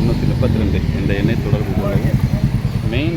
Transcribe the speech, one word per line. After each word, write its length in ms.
எண்ணூத்தி 320
முப்பத்திரெண்டு 480
இந்த 100
எண்ணை 240
தொடர்பு 320
கொள்ளுங்க. 320
மெயின் 240